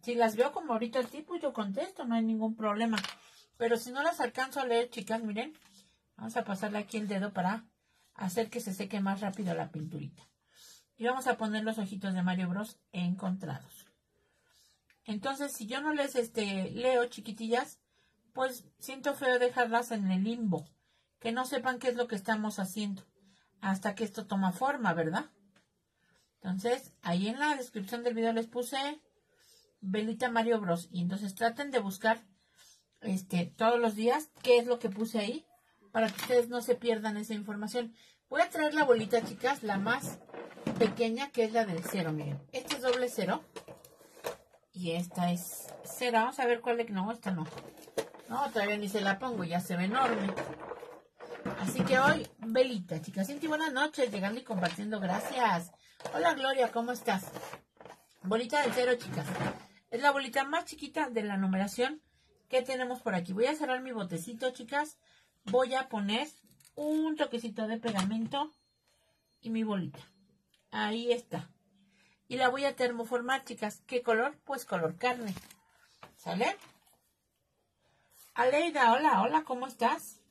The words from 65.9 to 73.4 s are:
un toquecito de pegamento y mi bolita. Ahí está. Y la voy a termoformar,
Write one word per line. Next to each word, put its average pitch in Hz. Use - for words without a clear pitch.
un 311
toquecito 233
de 226
pegamento 226
y 226
mi 226
bolita. 196
Ahí 220
está. 233
Y 247
la 254
voy 269
a 277
termoformar, 247